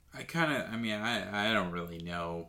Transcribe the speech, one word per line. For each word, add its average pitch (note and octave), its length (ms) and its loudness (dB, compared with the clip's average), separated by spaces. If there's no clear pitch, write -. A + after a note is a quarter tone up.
I - 100 -10
kinda, D#3 460 2
I A2+ 60 -4
mean, A2+ 180 0
I, G#2 560 2
I - 40 4
don't F#2 160 4
really E2+ 280 -4
know, E2+ 500 -4